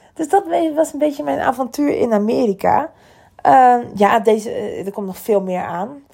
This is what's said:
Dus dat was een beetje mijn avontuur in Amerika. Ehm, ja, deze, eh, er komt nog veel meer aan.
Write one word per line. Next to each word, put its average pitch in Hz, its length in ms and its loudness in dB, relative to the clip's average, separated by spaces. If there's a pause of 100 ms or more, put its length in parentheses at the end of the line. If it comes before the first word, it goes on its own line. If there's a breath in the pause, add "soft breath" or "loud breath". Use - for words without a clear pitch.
(140)
Dus 311 160 -6
dat 392 140 2 (320)
was 302 180 0
een 294 60 -10
beetje 294 240 -2
mijn 277 160 -2
avontuur 262 580 -2
in 233 160 0
Amerika. 226 800 0 (440 soft breath)
Ehm, 247 580 6
ja, 202 260 2
deze, 214 300 0
eh, - 360 -8
er 196 60 -8
komt 202 160 -8
nog 185 100 -12
veel 202 240 0
meer 185 220 -4
aan. 226 400 -8 (100)